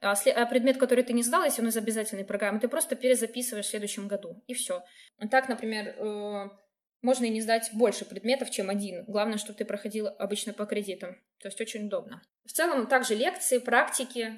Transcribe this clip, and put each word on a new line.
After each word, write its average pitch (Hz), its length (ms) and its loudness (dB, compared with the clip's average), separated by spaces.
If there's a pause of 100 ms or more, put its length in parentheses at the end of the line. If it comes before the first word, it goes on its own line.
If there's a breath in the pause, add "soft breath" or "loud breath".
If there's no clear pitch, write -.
А 202 140 2
сле-, 233 180 4
а 240 120 4
предмет, 254 320 4
который 247 260 4
ты 247 100 0
не 233 100 4
сдал, 311 200 4
если 254 180 2
он 233 80 2
из 220 80 0
обязательной 214 460 -2
программы, 202 360 0
ты 247 80 2
просто 311 280 0
перезаписываешь 233 720 2
в - 40 -4
следующем 208 380 -6
году, 196 400 -8
и 247 60 -8
всё. 180 300 -6 (480 loud breath)
Так, 262 180 4
например, 220 480 -4
э, 208 520 -6 (520)
можно 247 240 2
и 226 40 0
не 220 120 0
сдать 226 320 0
больше 220 320 2
предметов, 254 460 -2
чем 190 180 -2
один. 196 380 -4
Главное, 214 300 0
чтобы 208 200 -8
ты 214 80 -4
проходил 208 420 -4 (120)
обычно 208 340 -4
по 208 120 -4
кредитам. 196 500 -6 (260)
То 196 80 -12
есть - 100 -14
очень 220 280 -6
удобно. 180 340 -6 (240)
В - 80 -18
целом, 294 340 2
также 254 280 2
лекции, 262 420 2
практики. 240 800 0